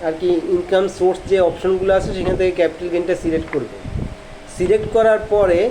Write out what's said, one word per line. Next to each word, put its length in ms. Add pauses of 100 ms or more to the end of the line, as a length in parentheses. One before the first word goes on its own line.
আর 140
কি 80 (260)
ইনকাম 300 (120)
সোর্স 220 (120)
যে 60 (120)
অপশনগুলো 500
আছে, 180
সেখান 220
থেকে 200
ক্যাপিটাল 340
গেইনটা 300
সিলেক্ট 320
করবেন। 240 (760)
সিলেক্ট 400
করার 240 (140)
পরে 260 (100)